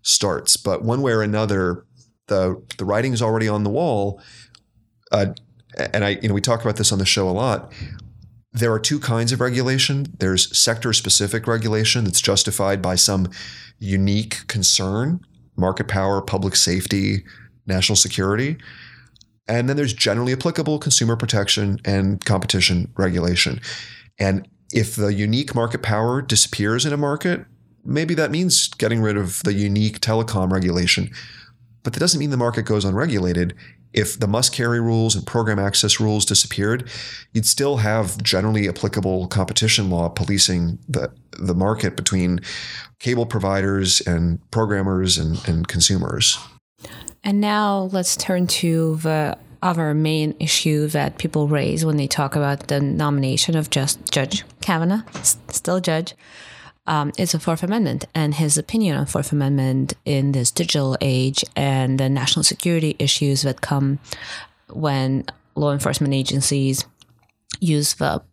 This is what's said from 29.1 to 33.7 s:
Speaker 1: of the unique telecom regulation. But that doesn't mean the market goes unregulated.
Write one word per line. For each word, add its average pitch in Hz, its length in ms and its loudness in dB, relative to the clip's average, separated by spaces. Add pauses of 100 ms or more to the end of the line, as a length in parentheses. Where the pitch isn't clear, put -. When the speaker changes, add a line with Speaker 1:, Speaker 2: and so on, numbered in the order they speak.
Speaker 1:
of 92 280 -2
the 104 80 2
unique 104 480 0
telecom 110 500 0
regulation. 90 600 0 (720)
But 117 100 -4
that - 80 -8
doesn't 165 180 2
mean 143 120 -2
the 135 60 0
market 117 260 0
goes 104 220 0
unregulated. 92 680 0 (400)